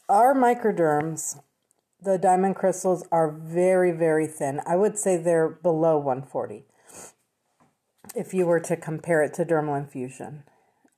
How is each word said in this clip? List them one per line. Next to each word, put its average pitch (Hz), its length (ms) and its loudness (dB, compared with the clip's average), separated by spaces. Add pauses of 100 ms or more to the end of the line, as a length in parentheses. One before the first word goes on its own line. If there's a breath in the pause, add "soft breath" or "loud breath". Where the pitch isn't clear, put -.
our 240 280 6
microderms, 170 1040 0 (600)
the 190 200 0
diamond 185 380 2
crystals 180 540 0
are 160 200 2
very, 175 600 2
very 160 360 2
thin. 147 400 -6
I 170 80 0
would 208 240 0
say 185 180 0
they're 165 320 2
below 160 480 0
one 135 240 -2
forty 113 440 -10 (1500 loud breath)
if 185 220 -8
you 185 100 2
were 165 140 2
to 165 180 -6
compare 160 460 -2
it 139 120 -4
to 165 100 -2
dermal 151 340 -2
infusion, 139 640 -12 (540 soft breath)